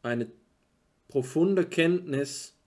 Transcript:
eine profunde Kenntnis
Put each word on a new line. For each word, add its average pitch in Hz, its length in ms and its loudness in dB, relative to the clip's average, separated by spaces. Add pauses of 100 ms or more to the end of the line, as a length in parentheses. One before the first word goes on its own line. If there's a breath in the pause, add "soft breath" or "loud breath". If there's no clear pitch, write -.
eine 120 260 -4 (800)
profunde 170 580 2
Kenntnis 165 1000 -2